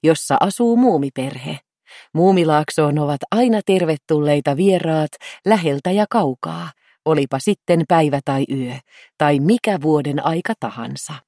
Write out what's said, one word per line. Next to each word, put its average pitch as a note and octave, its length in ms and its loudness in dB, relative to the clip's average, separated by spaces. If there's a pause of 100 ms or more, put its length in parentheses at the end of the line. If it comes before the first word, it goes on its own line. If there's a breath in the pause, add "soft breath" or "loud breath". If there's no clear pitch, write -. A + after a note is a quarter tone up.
jossa D#3+ 380 2
asuu A#3 360 0
muumiperhe. C#3 800 -2 (560 loud breath)
Muumilaaksoon D#3 840 2
ovat C#3+ 220 -2 (100)
aina A3+ 360 2
tervetulleita D3 880 0
vieraat E3 540 0 (360 loud breath)
läheltä E3+ 440 0
ja G3+ 200 0
kaukaa, D#3 600 -4 (340)
olipa C#3+ 340 0
sitten E3+ 500 0
päivä D3 360 2
tai C3+ 260 -2
yö, B2+ 240 -6 (440 soft breath)
tai D3 220 2
mikä G3 400 0
vuoden D3 440 0
aika E3 360 -2
tahansa. C3 540 -10 (140)